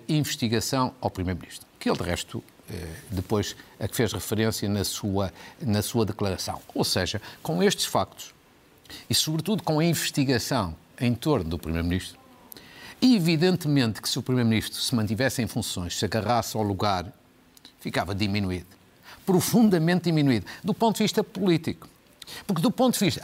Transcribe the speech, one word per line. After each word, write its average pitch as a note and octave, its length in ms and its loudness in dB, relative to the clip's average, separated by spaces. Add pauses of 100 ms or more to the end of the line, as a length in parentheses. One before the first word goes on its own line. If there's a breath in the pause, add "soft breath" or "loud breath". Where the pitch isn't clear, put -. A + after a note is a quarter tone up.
investigação B2+ 960 0
ao G#2 80 -2
Primeiro-Ministro, F2+ 560 -6 (140)
que B3 100 -4
ele, - 80 0
de - 60 -6
resto, - 400 -6 (260)
eh, E2+ 160 -10 (240)
depois G2+ 460 -2 (240 loud breath)
a A2+ 80 -6
que - 80 -8
fez A2 160 2
referência G#2+ 560 -2
na G2+ 160 0
sua, G2 480 -2 (300 loud breath)
na G#2+ 200 0
sua A2+ 240 0
declaração. G2 540 -4 (160)
Ou - 80 0
seja, - 380 -2 (200 loud breath)
com E3+ 220 -2
estes G3 220 2
factos, - 480 -4 (760 loud breath)
e A2+ 60 0
sobretudo E3 480 0
com D#3 160 2
a D#3+ 60 4
investigação C3 880 0 (240)
em A#2+ 160 2
torno A2+ 340 0
do E2+ 80 -2
Primeiro-Ministro, E2 600 -2 (840 loud breath)
evidentemente E3 1000 4
que - 80 -6
se - 80 -2
o A#2+ 60 -4
Primeiro-Ministro A#2 580 2
se - 140 -2
mantivesse A2+ 460 0
em G#2+ 60 0
funções, F2+ 500 -6
se - 80 -2
agarrasse A2 520 0
ao A2+ 60 0
lugar, G2+ 480 0 (680)
ficava F#2+ 360 -2
diminuído. G2+ 500 -2 (600 loud breath)
Profundamente F3+ 800 4
diminuído, C#3 400 2 (180 loud breath)
do F#3+ 100 -2
ponto A3+ 240 2
de G#3+ 60 2
vista G#3 200 2
político. F3+ 640 0 (580 loud breath)
Porque E3+ 160 0
do G#3 100 4
ponto B3 260 2
de G3+ 80 2
vista, - 180 0